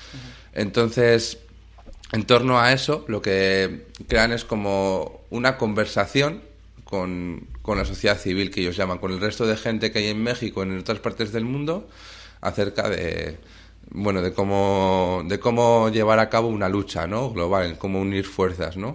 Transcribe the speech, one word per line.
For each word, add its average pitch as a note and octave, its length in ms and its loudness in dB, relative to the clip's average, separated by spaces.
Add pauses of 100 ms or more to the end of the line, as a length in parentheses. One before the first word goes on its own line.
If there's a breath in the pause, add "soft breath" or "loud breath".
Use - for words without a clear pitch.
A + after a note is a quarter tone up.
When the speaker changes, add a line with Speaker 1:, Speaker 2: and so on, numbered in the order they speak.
(120)
Speaker 1:
Ajá. B2 380 -16 (100)
Speaker 2:
Entonces, A#2 760 2 (760)
en G#2+ 140 -2
torno B2 340 6
a A#2+ 140 6
eso, D3 340 -2
lo G#2 140 -4
que F#2+ 640 2 (220)
crean A#2 240 4
es A#2 120 -4
como G2 880 -2
una B2+ 260 0
conversación G#2+ 840 0 (420)
con, F2+ 640 -6 (140)
con G#2 160 -2
la F#2+ 80 0
sociedad G2+ 320 0
civil, F#2+ 320 -2
que G2 100 -4
ellos F2+ 160 -2
llaman, F#2 220 -2
con F#2 140 -4
el F#2 100 -4
resto G#2+ 240 0
de G#2+ 100 2
gente A2 340 -2
que A2 100 -2
hay G#2 80 0
en G#2+ 140 -2
México, A#2 400 -4
en F#2+ 160 -4
otras G2+ 200 -4
partes G#2+ 340 -4
del A2+ 140 -2
mundo, D3 420 -4 (540 loud breath)
acerca G2+ 460 -2
de, E2 500 -4 (520 loud breath)
bueno, G2 320 0
de F2+ 100 0
cómo, F#2+ 920 2
de F#2+ 140 -2
cómo A#2 500 4
llevar A2 300 4
a A2 80 2
cabo A#2 200 2
una G#2 200 0
lucha, F#2+ 400 -2
¿no? A#2 240 -4
Global, F2 460 0
cómo F#2+ 220 -2
unir G2 240 -2
fuerzas, F2 520 -2
¿no? G#2 180 -6